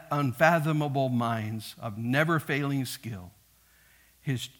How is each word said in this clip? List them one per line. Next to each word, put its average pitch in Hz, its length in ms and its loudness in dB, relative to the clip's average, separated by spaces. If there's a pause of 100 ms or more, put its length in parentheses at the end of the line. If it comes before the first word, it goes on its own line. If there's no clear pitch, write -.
(120)
unfathomable 147 1000 2
minds 113 720 -2
of 104 180 -8
never 147 420 2
failing 139 460 -2
skill, 95 460 -10 (920)
his 127 280 -4 (100)